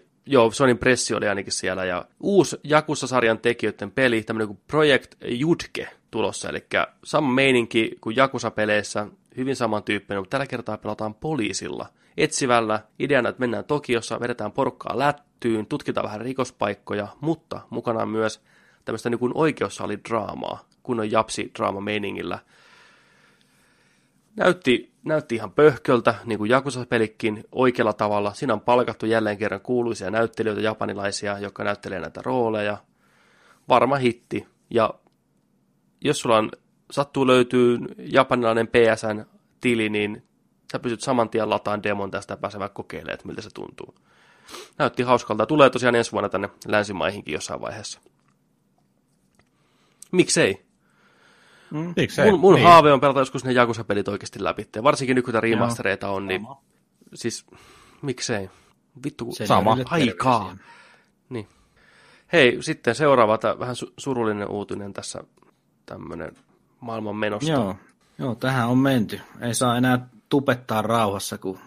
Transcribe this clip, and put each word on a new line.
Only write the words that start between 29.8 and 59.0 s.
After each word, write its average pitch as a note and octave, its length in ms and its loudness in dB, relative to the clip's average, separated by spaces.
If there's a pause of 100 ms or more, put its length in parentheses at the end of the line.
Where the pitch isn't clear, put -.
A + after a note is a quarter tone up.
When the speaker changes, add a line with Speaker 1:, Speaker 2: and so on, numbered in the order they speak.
Speaker 1:
näyttelijöitä, A2 500 -2
japanilaisia, G2+ 800 -4
jotka G#2 240 -10
näyttelee G2+ 360 -6
näitä - 260 -12
rooleja. A2 520 -2 (920)
Varma B2+ 260 4
hitti. A#2+ 520 -2 (220)
Ja A2 240 2 (1080)
jos D3 180 -2
sulla A2+ 180 4
on, G#2+ 140 0 (400)
sattuu C#3 360 0
löytyy B2 500 4 (200)
japanilainen B2 680 2
P - 60 -4 (220)
S - 80 -4
N-tili, A2 840 -4
niin G#2 340 -4 (480)
sä C3 80 -6
pystyt A#2 220 -6
saman A#2+ 280 2
tien A2 200 -2
lataan G#2 340 -2
demon G2+ 280 -4
tästä G2 220 -8
ja G2 40 -10
pääsee G2+ 220 -10
vaikka G2 240 -10
kokeilemaan, D#2+ 300 -10
että - 140 -14
miltä - 140 -12
se G#2+ 120 -16
tuntuu. - 420 -16 (840)
Näytti C3 260 -2
hauskalta. A2+ 420 0
Tulee C#3+ 240 6
tosiaan B2 260 2
ensi A#2 160 0
vuonna G2+ 180 -2
tänne G2+ 200 -4 (180)
länsimaihinkin G2+ 640 -2
jossain C#2 280 -8
vaiheessa. F2+ 400 -12 (2000)
Miksei? D#3 540 2 (1080)
Speaker 2:
Mm. E3 240 -8
Speaker 3:
Miksei? D3 360 4
Speaker 1:
Mun, F3+ 80 4
mun F#3 160 8
Speaker 3:
Niin. B2 120 6
Speaker 1:
haave D#3 260 12
on C3 80 6
pelata C#3 180 4
joskus C3 260 -2
ne C3 80 0
Yakuza-pelit A2+ 540 2
oikeasti G2+ 360 -6
läpi. F2 240 -4 (160)
Varsinkin C3 320 2
nyt, B2+ 100 0
kun B2 60 -6
tää A2+ 80 0
Speaker 2:
Joo. - 20 0 (180)
Speaker 1:
remastereita A2+ 500 -4
on, G2 180 -6
niin F#2+ 140 -4
Speaker 2:
Sama. B2+ 200 -18 (520)
Speaker 1:
siis - 320 -8 (560)
miksei? A2+ 480 -6 (540)